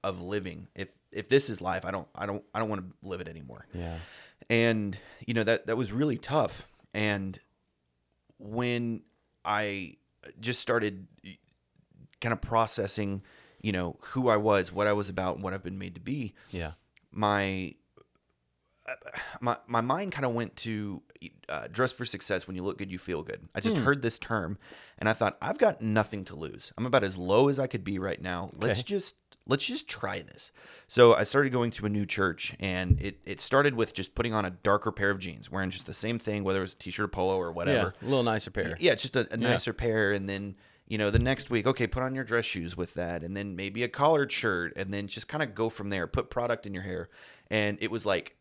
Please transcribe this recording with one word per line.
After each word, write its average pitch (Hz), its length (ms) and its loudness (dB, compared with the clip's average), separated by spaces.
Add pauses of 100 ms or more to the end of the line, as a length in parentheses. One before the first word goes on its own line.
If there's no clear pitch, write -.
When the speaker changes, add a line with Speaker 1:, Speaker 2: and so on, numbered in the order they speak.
Speaker 1:
of 92 160 -4
living. 90 560 -6
If, 95 140 -8 (240)
if - 160 -8
this 139 200 6
is 92 120 -6
life, 92 240 -2
I 92 60 -4
don't, 95 220 -4
I - 120 -6
don't, 101 180 -4 (100)
I 107 60 -2
don't 110 80 0
wanna 98 160 -4 (200)
live 90 180 -6
it - 80 -10
anymore." 71 440 -16
Speaker 2:
Yeah. 85 260 -6 (500)
Speaker 1:
And, 110 480 2 (280)
you 120 80 -4
know, 113 120 2
that, 113 220 2
that 113 100 2
was 107 160 -2
really 131 240 0
tough. - 500 -2 (260)
And 101 460 0 (1000)
when 117 680 -2 (420)
I 101 500 -2 (460)
just 120 180 -2
started 104 480 0 (160)
y-, 98 140 -14 (840)
kinda 117 180 0
processing, 104 840 0 (380)
you 107 100 0
know, 90 300 -2
who 127 260 0
I 113 100 8
was, 101 360 4
what 101 140 2
I 104 60 4
was 104 160 0
about, 92 300 -2
what 95 140 -4
I've 95 100 -8
been 92 140 -8
made 92 180 -10
to 87 60 -16
be, 135 320 -6 (180)
Speaker 2:
Yeah. 82 220 -6 (380)
Speaker 1:
my, 98 640 0 (1080)
uh, 131 100 -10 (440)
my, 120 180 -2 (100)
my 117 140 2
mind 165 300 -2
kinda 135 180 -2
went 117 280 -2
to, 104 440 -4 (460)
uh, 69 200 -6
"Dress 127 260 0
for - 100 -8
success. - 440 -4
When 95 100 -8
you 90 60 -6
look 95 140 -4
good, 98 140 -8
you 90 80 -8
feel 80 240 -4
good." - 320 -12
I - 60 -2
just 220 160 0
Speaker 2:
Hmm. 127 80 0
Speaker 1:
heard 143 160 2
this 117 180 -2
term, 101 380 -4 (400)
and - 100 0
I 110 60 4
thought, 107 280 2
"I've 135 160 -4
got - 240 4
nothing 107 440 0
to 82 100 -14
lose. - 420 -8
I'm 117 80 -2
about 131 180 6
as 92 140 0
low 101 300 6
as 139 120 2
I 131 80 0
could 101 180 -4
be 98 120 -2
right 95 240 -4
now. 90 320 -6
Let's 107 260 0
Speaker 2:
Okay. 123 80 -4
Speaker 1:
just, 196 280 -2 (320)
let's 143 180 2
just 254 220 -4
try - 340 -6
this." - 300 -16 (360)
So 120 260 12
I 95 100 6
started 135 300 2
going 120 180 0
to 104 140 -6
a 104 40 2
new 101 160 0
church, 92 540 -2
and 92 400 0
it, 98 240 -6
it 92 160 -8
started 143 360 4
with 113 180 0
just - 220 -8
putting 117 180 0
on 107 100 2
a 92 60 -2
darker 101 420 2
pair 101 200 2
of 98 80 -2
jeans, 78 300 -12
wearing 95 200 -2
just - 160 -10
the - 80 -10
same 117 260 -4
thing, 104 240 -4
whether 95 160 2
it 92 40 0
was 87 100 -8
a - 40 -18
t-shirt, 95 360 -4
polo, 95 240 2
or 85 160 -4
whatever. 92 480 2
Speaker 2:
Yeah, - 60 -12
a - 20 -4
little 131 140 4
nicer 110 280 0
pair. 85 300 -4
Speaker 1:
Yeah, 160 140 6
just - 200 -4
a, 123 60 4 (120)
a 113 40 -4
Speaker 2:
Yeah. 120 140 2
Speaker 1:
nicer 113 200 2
pair, 110 400 2
and 98 160 0
then, 98 300 -6 (300)
you 110 100 -2
know, 107 120 4
the 113 100 6
next 131 300 0
week, 113 160 2
okay, 127 220 2
put 127 160 -2
on 131 120 -4
your 131 100 -4
dress 113 180 2
shoes 87 320 -6
with 87 200 -6
that, 85 280 -4
and 92 140 -6
then 101 180 -6
maybe 98 280 -4
a 120 40 -2
collared 143 460 4
shirt, 87 420 0
and 95 180 -4
then 101 140 -4
just - 220 -10
kinda 151 160 -2
go 110 240 -2
from 101 200 -8
there, 92 160 0
put - 240 -4
product 120 360 -2
in 101 80 -10
your 92 100 -8
hair. 90 260 -6 (400)
And 104 300 2
it 107 100 0
was 104 160 -2
like 95 360 0